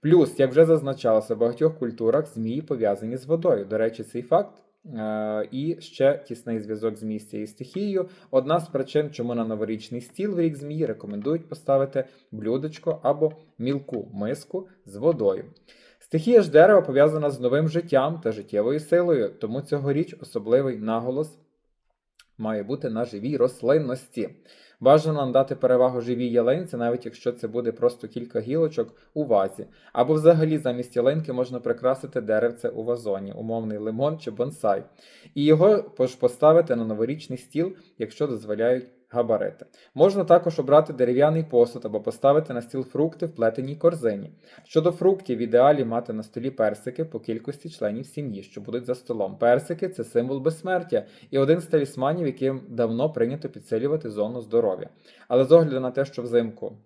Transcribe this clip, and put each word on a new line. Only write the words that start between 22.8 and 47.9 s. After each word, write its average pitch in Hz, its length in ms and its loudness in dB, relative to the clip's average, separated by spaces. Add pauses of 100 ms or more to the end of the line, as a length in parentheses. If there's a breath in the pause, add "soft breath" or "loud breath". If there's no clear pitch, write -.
на 113 140 -4
живій 123 320 -8
рослинності. 127 960 -2 (500 soft breath)
Бажано 151 460 4
надати 131 300 2
перевагу 127 440 2
живій 120 280 -4
ялинці, 123 480 0
навіть 120 280 -2
якщо 117 280 -6
це 120 160 -8
буде 117 240 -4
просто 120 360 -2
кілька 117 320 -6
гілочок 151 540 -2 (200 soft breath)
у 151 100 -2
вазі. 101 420 0 (260 soft breath)
Або 127 220 2
взагалі 156 440 4
замість 123 380 -6
ялинки 143 360 0
можна 123 280 -6
прикрасити 127 600 -4
деревце 113 480 -2
у 117 160 -8
вазоні, 104 480 -6
умовний 110 460 -8
лимон 120 400 -4
чи 135 120 -10
бонсай. 110 540 -2 (500 loud breath)
І 143 100 -2
його 165 400 6 (160)
ж 127 180 -2
поставити 151 580 4
на 117 80 -4
новорічний 120 540 -6
стіл, 170 340 -6 (260 loud breath)
якщо 117 280 -6
дозволяють 113 600 -2 (220)
габарити. 110 580 -2 (280 soft breath)
Можна 190 300 4
також 165 340 4
обрати 151 340 4
дерев'яний 135 500 2
посуд 120 420 2
або 107 160 -6
поставити 139 540 0
на 117 80 -6
стіл 131 220 -8
фрукти 160 420 -4
в 160 80 -10
плетеній 131 420 -2
корзині. 123 540 -2 (340 loud breath)
Щодо 160 260 0
фруктів, 170 480 -2
в - 20 -4
ідеалі 123 440 4
мати 117 280 -6
на 110 100 -8
столі 123 280 -10
персики 117 540 -4
по 156 160 -10
кількості - 500 -10
членів 110 360 -6